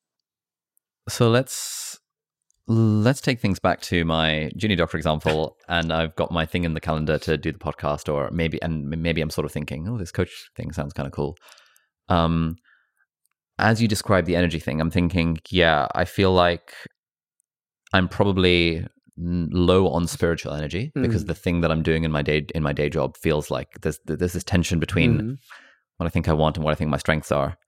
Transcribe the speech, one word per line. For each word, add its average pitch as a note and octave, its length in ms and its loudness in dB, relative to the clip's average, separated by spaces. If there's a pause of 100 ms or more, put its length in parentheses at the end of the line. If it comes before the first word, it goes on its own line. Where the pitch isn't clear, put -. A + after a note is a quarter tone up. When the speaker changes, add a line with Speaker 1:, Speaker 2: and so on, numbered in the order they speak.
(1080)
Speaker 1:
So A#2+ 200 2
let's, - 680 -2 (680)
let's A2+ 540 4
take B2+ 180 0
things F#2+ 200 0
back - 220 0
to F2 240 0
my D#2+ 500 0
junior G#2 220 0
doctor E2+ 200 0
example, D#2 640 0
<laughs> - 40 -20
and E2+ 240 0
I've D#2+ 240 -2
got - 160 -2
my E2 140 0
thing F2 180 -2
in E2 100 -2
the D#2 60 -4
calendar D#2 400 0
to D#2 180 0
do D#2 140 -4
the - 80 -10
podcast, D2 520 -4
or C#2+ 200 -2
maybe, E2 300 -2
and D#2 320 -4
m-, E2 80 -4
maybe E2 200 0
I'm D#2 80 -2
sort D#2 160 -4
of C#2+ 60 -8
thinking, D2+ 360 -8
"Oh, A#2+ 100 -6
this F#2 140 -8
coach - 440 -4
thing D#2 160 -10
sounds D2 220 -8
kinda C#2 180 -8
cool." C#2+ 260 -6 (720)
Um, E2 460 2 (1040)
as A2 220 4
you A#2 60 4
describe G2 380 2
the F2 100 0
energy E2+ 240 2
thing, D#2 220 -4
I'm E2 100 0
thinking, E2+ 460 2 (120)
yeah, D#2+ 440 4
I F2+ 120 0
feel F#2+ 280 2
like F2 400 2 (1200)
I'm F#2 160 2
probably F2+ 680 2 (400)
n-, E2+ 340 -4
low F2+ 380 6
on E2+ 180 0
spiritual E2+ 460 -2
energy F2 420 -6
because A#2+ 280 0
Speaker 2:
Mm. - 40 -14
Speaker 1:
the E2 80 -4
thing F2 260 0
that E2 100 2
I'm D#2+ 120 0
doing D#2+ 200 2
in D#2+ 80 0
my D2+ 120 0
day, D2+ 220 0 (100)
in D#2+ 80 -2
my D2 100 0
day D2 160 0
job C#2 260 -2
feels D2+ 360 -2
like C2+ 300 -8
there's, D#2 240 -4
there's F2 280 -2
this F2 100 -6
tension E2+ 360 0
between D#2+ 420 2
Speaker 2:
Mm. B2 160 -6 (600)
Speaker 1:
what E2+ 100 -4
I - 20 -6
think E2+ 180 -2
I E2 60 4
want D#2 240 2
and D#2+ 80 -4
what D2+ 60 0
I D2+ 40 0
think D2+ 140 -4
my C#2 80 0
strengths - 340 -2
are, C#2+ 240 -2 (120)